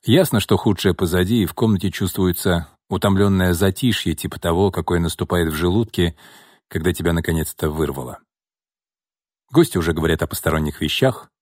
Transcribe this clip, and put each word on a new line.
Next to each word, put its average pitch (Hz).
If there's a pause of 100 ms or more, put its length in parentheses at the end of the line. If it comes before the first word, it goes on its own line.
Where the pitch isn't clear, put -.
Ясно, 143
что 95
худшее 95
позади, 92
и 87
в -
комнате 104
чувствуется 90 (220)
утомленное 95
затишье, 95
типа -
того, 87
какое 87
наступает 85
в 78
желудке, 90 (540)
когда 85
тебя 82
наконец-то 80
вырвало. 67 (1300)
Гости -
уже 82
говорят 80
о 78
посторонних 76
вещах. - (120)